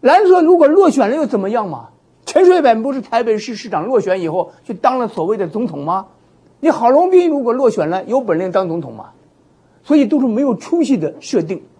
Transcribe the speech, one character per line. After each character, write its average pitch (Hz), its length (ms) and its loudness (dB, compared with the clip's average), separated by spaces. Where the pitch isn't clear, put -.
蓝 349 260 4
色 359 160 6
如 339 140 4
果 320 100 6
落 349 220 6
选 220 220 0
了 269 60 -2
又 311 100 -2
怎 220 120 -4
么 196 120 -4
样 220 180 -4
嘛？ 120 200 -14
陈 359 220 2
水 359 160 4
扁 226 200 2
不 269 100 -4
是 262 80 -6
台 233 220 -4
北 220 140 0
市 214 200 -8
市 - 120 -16
长 170 160 -4
落 247 160 0
选 190 200 -2
以 165 80 -4
后 170 240 -4
就 - 100 -12
当 262 240 0
了 233 100 -4
所 165 180 -6
谓 220 100 -2
的 190 120 -4
总 220 180 -6
统 143 180 -10
吗？ 185 220 -4
你 311 100 0
郝 233 180 0
龙 330 220 4
斌 359 180 4
如 285 140 -2
果 233 100 -2
落 254 160 0
选 160 220 -2
了， 185 140 -4
有 240 160 -2
本 185 180 -2
领 185 140 -4
当 185 160 -2
总 165 120 -6
统 127 140 -14
吗？ 95 160 -20
所 294 140 0
以 285 100 4
都 285 140 0
是 262 60 0
没 226 140 -2
有 269 140 0
出 - 280 -4
息 262 140 0
的 151 240 -4
设 202 220 -4
定。 160 200 -8